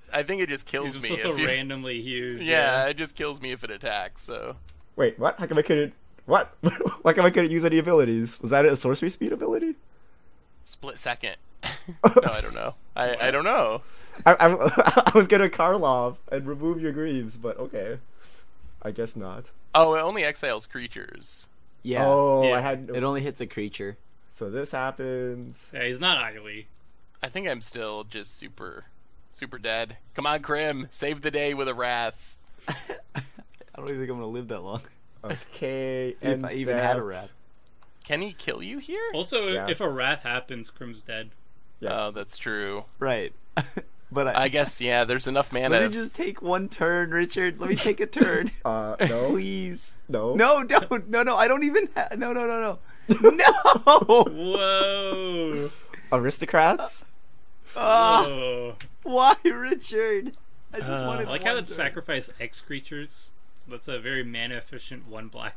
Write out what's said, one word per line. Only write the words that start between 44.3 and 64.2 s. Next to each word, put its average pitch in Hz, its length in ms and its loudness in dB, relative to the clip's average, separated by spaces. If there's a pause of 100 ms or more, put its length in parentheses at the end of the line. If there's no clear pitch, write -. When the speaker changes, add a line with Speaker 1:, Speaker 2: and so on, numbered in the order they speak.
Speaker 1:
I 135 60 4
guess, 143 320 0
yeah, 120 240 4
there's 123 200 0
enough 135 280 0
mana. 127 160 0
Speaker 4:
Let 117 140 6
me 107 100 0
just - 200 -6
take 370 280 -6
one 185 260 0
turn, 170 440 0
Richard. 175 500 0
Let 180 80 -4
me 202 80 2
take 202 240 0
a 208 40 -2
turn. 175 520 2
Speaker 3:
<laughs> - 80 -6
Uh, 110 340 -2
no. 127 300 2
Speaker 4:
Please. 190 680 -4 (140)
Speaker 3:
No. 117 240 0
Speaker 4:
No, 262 320 6
don't. 233 440 2
No, 233 140 2
no, 240 140 2
I 226 100 6
don't 277 160 4
even 311 320 2
ha-, - 220 -2
no, 240 160 -2
no, 240 120 -4
no, 233 140 -2
no. 214 200 -4 (280)
Speaker 3:
<laughs> 220 240 10
Speaker 4:
No! - 920 8
Speaker 2:
Whoa. 190 1400 0 (420)
Speaker 3:
Aristocrats? 156 920 2 (720)
Speaker 4:
Ah, 220 500 6
Speaker 2:
Whoa. 123 500 -4 (280)
Speaker 4:
why, 262 320 8 (100)
Richard? 233 880 -2 (400)
I 226 60 -8
just 131 100 -6 (140)
Speaker 1:
Uh, 127 40 -2
Speaker 4:
wanted 123 200 -2
Speaker 2:
I 120 40 -4
like 143 120 -4
how 226 120 0
Speaker 4:
one 226 80 -4
Speaker 2:
it 170 40 -8
Speaker 4:
turn. - 80 -8
Speaker 2:
sacrificed 143 640 -4
X 120 200 -8
creatures. 147 720 -10 (360)
So 123 60 -10
that's 123 160 -10
a 131 120 -4
very 131 240 -4